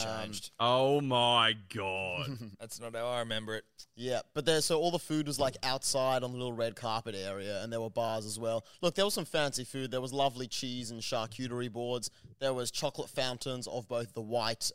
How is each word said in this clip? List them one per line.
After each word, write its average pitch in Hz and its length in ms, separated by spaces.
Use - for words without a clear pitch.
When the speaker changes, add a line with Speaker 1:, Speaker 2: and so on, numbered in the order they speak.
Speaker 1:
Um, 110 200
Speaker 2:
changed. 107 360
Speaker 3:
Oh, 131 440
my 120 520
God. 95 640
Speaker 1:
<laughs> 95 100
Speaker 2:
That's 113 220
not 117 160
how 117 120
I 123 100
remember 110 380
it. - 80
Speaker 1:
Yeah, 123 240
but 147 140
there, 156 160
so 160 180
all 170 100
the 170 80
food 151 280
was, 139 120
like, 135 240
outside 131 600
on 123 100
the 123 60
little 123 160
red 113 200
carpet 113 400
area, 98 480
and 113 80
there 117 120
were 113 80
bars 113 340
as 107 140
well. 113 260
Look, 175 140
there 196 100
was 202 80
some 170 140
fancy 143 380
food. 131 260
There 127 100
was 127 140
lovely 131 340
cheese 123 420
and 113 120
charcuterie 123 680
boards. 120 380
There 135 160
was 123 160
chocolate - 400
fountains 127 560
of 117 220
both 117 260
the 117 80
white 113 520